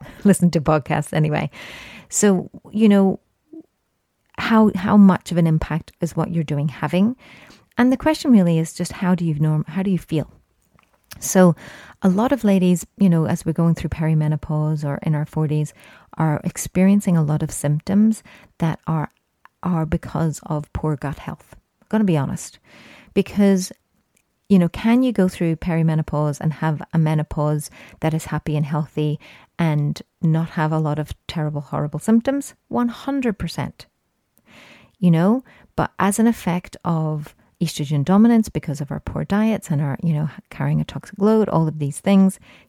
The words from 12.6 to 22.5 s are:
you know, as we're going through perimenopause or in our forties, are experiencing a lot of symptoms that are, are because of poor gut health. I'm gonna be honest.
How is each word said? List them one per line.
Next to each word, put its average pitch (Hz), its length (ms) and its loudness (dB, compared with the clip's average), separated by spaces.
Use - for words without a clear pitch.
you 196 120 4
know, 165 160 2
as - 200 -4
we're 165 60 -2
going 165 240 2
through - 140 -8
perimenopause 151 1000 -2
or 139 160 -6
in 160 100 -2
our 151 120 -2
forties, 151 480 -4
are 156 280 0
experiencing 190 720 2
a 160 60 2
lot 151 200 0
of 151 80 -6
symptoms 196 720 0
that 165 280 -2
are, 160 240 -4
are 170 240 -2
because 165 600 -4
of 151 260 -6
poor 156 240 -4
gut 139 240 -10
health. - 360 -16
I'm - 80 -20
gonna 214 160 0
be 175 100 2
honest. - 440 -6